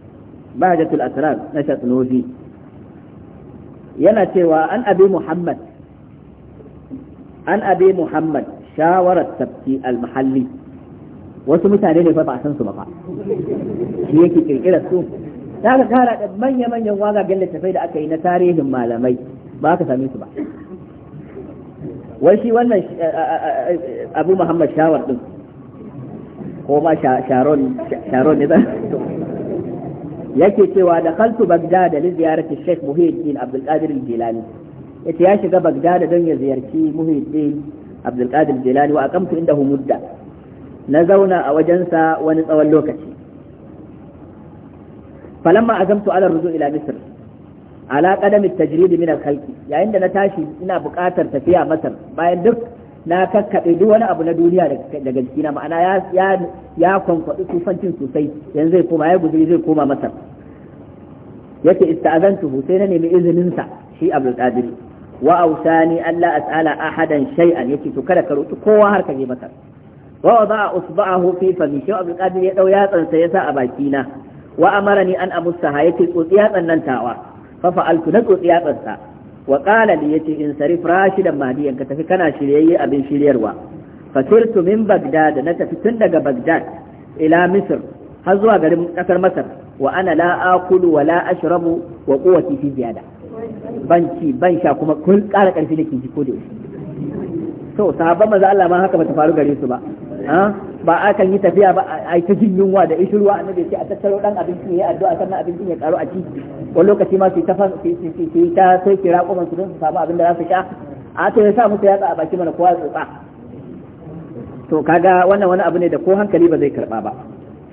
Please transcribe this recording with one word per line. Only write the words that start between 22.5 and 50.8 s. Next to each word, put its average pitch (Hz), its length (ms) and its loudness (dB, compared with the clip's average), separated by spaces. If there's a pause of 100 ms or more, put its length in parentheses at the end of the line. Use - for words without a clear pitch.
wannan, 233 300 2
eh, 165 180 -8
eh, 160 800 -2
eh, 123 360 -10
Abu 156 200 0
Muhammad 165 400 2
Shawar 156 320 2
din, 123 120 -4 (1500)
ko 143 140 2
ma 160 160 2
Sha-, 127 320 0
Sharon, 135 480 2 (140)
Sha-, - 100 -6 (100)
Sharon 131 280 4
ne 143 80 2
za? 165 100 4 (1800)
Yake 190 400 4
cewa, 175 260 4
"Dakhaltu 165 460 0
Baghdad 170 480 2
li 160 220 0
ziyarati 160 480 0
Sheikh 170 180 -2
Muhyiddin 147 540 0
Abdul 127 260 -6
Qadir 156 300 -2
al-Jilani." 117 500 -4 (640)
Yace 165 160 -2
ya 196 160 6
shiga 180 220 2
Baghdad 165 500 2
don 175 160 2
ya 151 100 0
ziyarci 135 560 -2
Muhyiddin 151 720 -2 (420)
Abdul 123 240 -2
Qadir 143 280 0
al-Jilani, 135 360 0
"wa 143 140 2
aqamtu 170 320 -2
indahu 151 240 0
mudda." 135 380 -2 (880)
Na 151 160 4
zauna 185 420 4
a 139 80 0
wajensa 160 640 2
wani 160 220 0
tsawon 156 260 2
lokaci. 151 400 0 (2250)
"Falamma 214 360 4
azamtu 202 300 0
ala 185 180 2
ruju' 165 280 -2
ila 151 140 -2
Misr, 147 260 -6 (920)
ala 175 280 2
qadami 202 320 2
at-tajrid 170 500 2
min 170 100 0
al-khalqi." 143 440 -4 (160)
Yayin 180 240 0
da 196 80 2
na 180 80 2
tashi 190 340 0 (180)
ina 180 200 -4